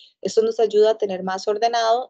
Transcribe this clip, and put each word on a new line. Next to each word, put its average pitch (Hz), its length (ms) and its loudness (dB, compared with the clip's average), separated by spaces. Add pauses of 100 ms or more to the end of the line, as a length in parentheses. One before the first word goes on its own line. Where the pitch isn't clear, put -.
(200)
Esto 220 220 0
nos 226 180 -2
ayuda 214 320 4
a 220 60 -4
tener 190 260 -4
más 190 240 -6
ordenado, 233 600 0